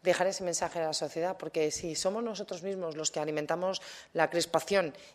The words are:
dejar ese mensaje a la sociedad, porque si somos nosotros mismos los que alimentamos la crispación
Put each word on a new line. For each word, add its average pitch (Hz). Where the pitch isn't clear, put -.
dejar 180
ese 190
mensaje 170
a 160
la 156
sociedad, 165
porque 156
si 160
somos 202
nosotros 190
mismos 180
los 156
que -
alimentamos 160
la 160
crispación 170